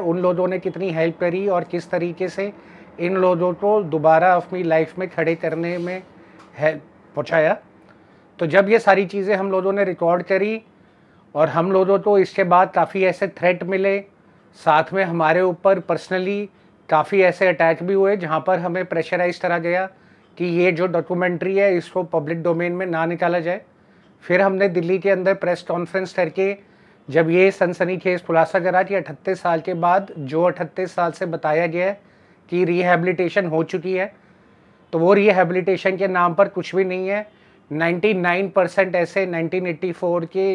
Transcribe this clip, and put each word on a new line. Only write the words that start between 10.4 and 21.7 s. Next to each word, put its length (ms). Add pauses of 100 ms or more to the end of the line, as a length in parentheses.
और 140
हम 220
लोगों 280
को 200
इसके 240
बाद 280
काफ़ी 320
ऐसे 240
थ्रेट 360
मिले, 280 (680)
साथ 340
में 100
हमारे 380
ऊपर 400
पर्सनली 680 (400)
काफ़ी 320
ऐसे 260
अटैक 360
भी 100
हुए 240
जहाँ 300
पर 120
हमें 260
प्रेशराइज 540
करा 200
गया 260 (520)
कि 80 (120)
ये 140
जो 160
डॉक्यूमेंट्री 720
है 200